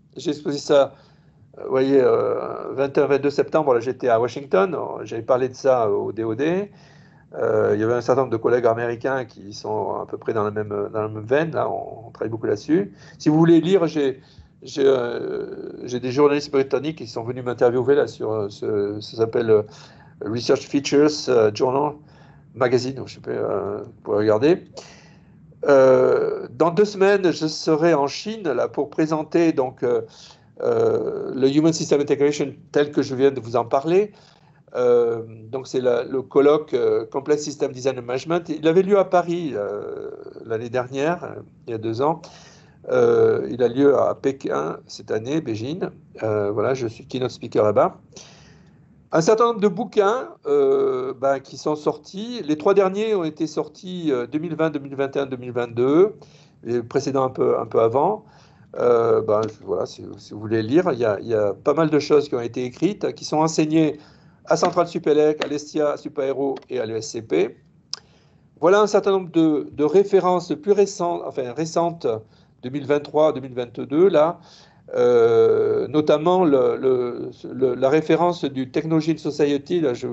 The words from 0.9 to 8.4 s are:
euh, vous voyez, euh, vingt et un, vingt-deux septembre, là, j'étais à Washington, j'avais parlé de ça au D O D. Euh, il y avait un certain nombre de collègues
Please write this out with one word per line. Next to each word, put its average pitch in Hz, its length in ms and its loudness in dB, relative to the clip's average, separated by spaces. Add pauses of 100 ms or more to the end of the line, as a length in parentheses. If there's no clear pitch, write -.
euh, - 60 -16
vous - 80 -10
voyez, 135 300 4
euh, 117 720 0
vingt 135 260 -2
et - 20 6
un, 139 60 4
vingt-deux 139 240 0
septembre, 143 440 0
là, 117 60 2
j'étais 127 280 -4
à 113 100 4
Washington, 143 580 0 (280)
j'avais 113 180 -10
parlé 127 260 0
de 113 60 -14
ça 120 340 2
au 104 220 -2
D 110 140 -6
O 113 100 -4
D. 180 380 -2 (640)
Euh, 107 400 0
il 104 60 0
y 107 40 0
avait 117 100 0
un 120 60 -2
certain 127 220 2
nombre 120 100 -6
de 113 60 -2
collègues 117 280 2